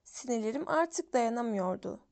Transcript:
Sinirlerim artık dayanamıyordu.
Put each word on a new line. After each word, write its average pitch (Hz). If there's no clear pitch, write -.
Sinirlerim 240
artık 330
dayanamıyordu. 226